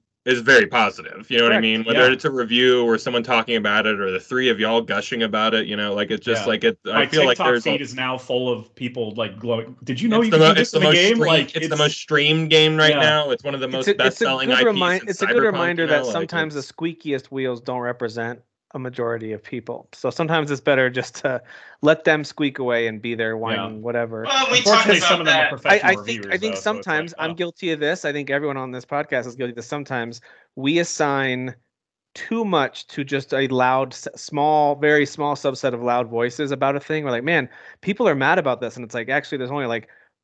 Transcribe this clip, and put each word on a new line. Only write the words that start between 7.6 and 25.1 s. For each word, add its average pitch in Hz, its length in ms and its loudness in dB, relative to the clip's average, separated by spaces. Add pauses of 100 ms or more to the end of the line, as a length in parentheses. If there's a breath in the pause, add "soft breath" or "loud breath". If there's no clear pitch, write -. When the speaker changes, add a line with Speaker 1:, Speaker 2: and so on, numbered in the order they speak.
Speaker 1:
a 156 60 0
Speaker 3:
feed 143 100 -2
is 117 120 -10
now 127 240 -4
full 127 340 -2
of 110 240 -8
people, 120 420 -6
like, 104 200 -6
glowing. 113 460 -4
"Did 127 160 -6
you 214 100 0
know 214 120 4
Speaker 1:
It's 233 60 4
Speaker 3:
you 214 40 -2
Speaker 1:
the 160 60 8
Speaker 3:
could 156 100 8
Speaker 1:
mo-, 160 60 8
Speaker 3:
do 156 80 4
Speaker 1:
it's - 100 -2
Speaker 3:
this - 0 -
Speaker 1:
the 160 60 2
Speaker 3:
in 151 60 2
the 151 60 6
Speaker 1:
most 160 60 6
Speaker 3:
game?" 190 200 4
Speaker 1:
streamed, 226 120 2
Speaker 3:
Like, 151 280 2
Speaker 1:
it's 160 120 -4
the 156 80 -4
Speaker 3:
yeah. 147 80 0
Speaker 1:
most 151 140 0
streamed 156 520 0
game 156 280 6
right 156 140 6
Speaker 3:
Yeah. 147 80 2
Speaker 1:
now. 151 320 2
It's 117 120 -4
one 143 100 -4
of 139 60 -6
the 131 80 -4
Speaker 2:
It's 127 60 -6
Speaker 1:
most 131 140 -4
Speaker 2:
a, 202 40 6
it's 202 80 0
a 123 40 2
Speaker 1:
best-selling - 460 0
Speaker 2:
good 247 80 4
Speaker 1:
I - 40 6
Ps 247 40 4
Speaker 2:
remi-, 185 340 2
Speaker 1:
since 202 120 -8
Speaker 2:
it's 180 100 -8
a 202 60 0
good 233 80 2
Speaker 1:
Cyberpunk, 240 100 4
Speaker 2:
reminder 175 380 0
Speaker 1:
you 165 60 0
know, 156 80 2
Speaker 2:
that 135 80 0
Speaker 1:
like, 120 80 -2
Speaker 2:
sometimes 160 420 -4
Speaker 1:
it's 135 120 -8
Speaker 2:
the - 60 -20
squeakiest 160 540 -6
wheels 131 320 -6
don't 123 220 -6
represent 120 580 -6 (360)
a 135 40 -10
majority 117 540 -6
of 104 100 -10
people. 120 500 -12
So - 160 -6
sometimes 156 400 -2
it's 139 100 -4
better 131 300 4
just 127 280 -6
to 127 220 -4 (440 loud breath)
let 156 220 4
them 156 180 2
squeak 143 340 -4
away 117 300 0
and 110 120 -6
be 117 140 -6
their 113 200 -2
Speaker 3:
Yeah. - 20 -4
Speaker 2:
whining 110 480 -6
whatever. 117 400 -4
Speaker 4:
Well, 269 280 0
we 247 120 4
talked 214 240 4
Speaker 3:
Unfortunately, 196 100 6
Speaker 4:
about 156 120 0
Speaker 3:
some 170 100 4